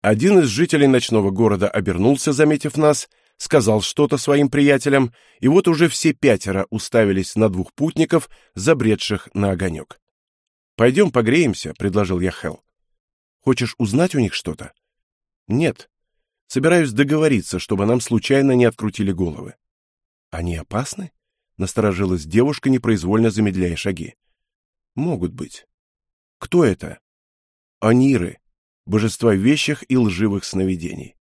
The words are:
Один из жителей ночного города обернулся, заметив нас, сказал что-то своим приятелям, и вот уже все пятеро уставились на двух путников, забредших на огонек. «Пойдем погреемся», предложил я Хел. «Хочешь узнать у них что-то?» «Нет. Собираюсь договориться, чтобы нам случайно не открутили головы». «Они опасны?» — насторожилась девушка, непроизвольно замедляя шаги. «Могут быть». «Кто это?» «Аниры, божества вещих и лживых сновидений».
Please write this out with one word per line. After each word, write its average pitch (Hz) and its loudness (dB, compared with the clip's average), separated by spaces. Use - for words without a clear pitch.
Один 127 4
из 147 4
жителей 143 2
ночного 113 2
города 101 2
обернулся, 101 0
заметив 151 0
нас, 151 2
сказал 110 2
что-то 147 -2
своим 143 0
приятелям, 139 2
и - 0
вот 175 4
уже 165 2
все - 0
пятеро 98 0
уставились 104 0
на 107 2
двух 92 -6
путников, 160 0
забредших 107 -2
на 101 -2
огонек. 85 -6
«Пойдем 135 2
погреемся», 120 0
предложил 95 -2
я 90 -2
Хел. - -10
«Хочешь 127 -2
узнать 127 0
у 151 -2
них 104 -2
что-то?» - -10
«Нет. 131 -2
Собираюсь 156 2
договориться, 139 0
чтобы 101 -2
нам 123 2
случайно 135 2
не 123 4
открутили 107 -2
головы». 87 -6
«Они 82 -6
опасны?» — 127 -10
насторожилась 95 -2
девушка, 123 0
непроизвольно 113 0
замедляя 92 -2
шаги. 82 -8
«Могут 127 -6
быть». - -16
«Кто - 0
это?» - -2
«Аниры, 120 2
божества 107 0
вещих 139 0
и 131 0
лживых 101 0
сновидений». 92 -6